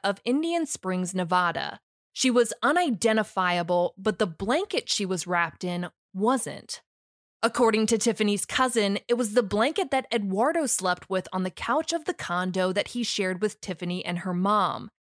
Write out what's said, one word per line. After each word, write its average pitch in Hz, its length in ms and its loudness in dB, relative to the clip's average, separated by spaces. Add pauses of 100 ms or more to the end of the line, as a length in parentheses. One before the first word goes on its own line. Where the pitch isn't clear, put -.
of 196 200 -2
Indian 320 420 0
Springs, 185 500 -4
Nevada. 170 640 0 (320)
She - 180 0
was 233 220 4 (100)
unidentifiable, 202 1400 2
but 190 220 -2
the 214 60 4
blanket 240 640 -2
she - 160 -2
was 180 220 -4
wrapped 170 380 -2
in 175 240 -4 (260)
wasn't. - 640 -2 (600)
According 220 460 4
to 220 120 2
Tiffany's 208 460 0
cousin, 214 640 0
it 240 80 0
was 226 200 0
the 233 100 6
blanket 240 480 0
that 262 200 0
Eduardo 233 540 0
slept 185 420 0
with 185 240 -2
on 185 120 0
the 185 80 -2
couch - 400 -2
of 302 120 -4
the 349 100 -4
condo 185 580 0
that 196 160 -2
he 240 160 -4
shared 185 360 -2
with 208 200 -2
Tiffany 180 440 -6
and 175 160 -4
her 185 140 -4
mom. 180 560 0 (220)